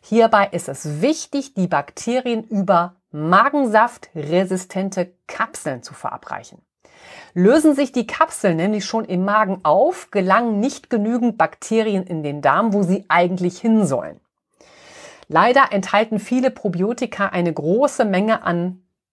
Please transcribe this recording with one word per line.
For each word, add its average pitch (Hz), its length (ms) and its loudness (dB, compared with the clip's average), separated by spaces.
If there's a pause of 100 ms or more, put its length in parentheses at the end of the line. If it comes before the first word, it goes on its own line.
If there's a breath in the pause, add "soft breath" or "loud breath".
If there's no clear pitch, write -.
Hierbei 220 500 2
ist - 180 -6
es 147 320 -8
wichtig, 277 540 -4
die 180 120 -2
Bakterien 233 760 -4
über 180 520 0 (160)
magensaftresistente 185 2000 0 (140)
Kapseln 139 560 -8
zu - 100 -18
verabreichen. - 680 -12 (720 loud breath)
Lösen 285 400 6
sich 269 200 -2
die 233 120 -2
Kapseln 202 520 -2
nämlich 196 280 -2
schon 226 200 -4
im 185 200 -2
Magen 196 380 0
auf, 202 480 2
gelangen 202 480 0
nicht - 300 -4
genügend 226 480 0
Bakterien 214 640 0
in 175 180 -6
den 147 200 -6
Darm, 180 320 2
wo 202 100 2
sie 185 240 -2
eigentlich 175 520 0
hin 220 280 2
sollen. 110 320 -6 (1080 loud breath)
Leider 233 420 4
enthalten 208 480 0
viele 254 320 0
Probiotika 202 760 -4
eine 175 260 -2
große 220 520 0
Menge 208 380 0
an 175 400 -4 (300)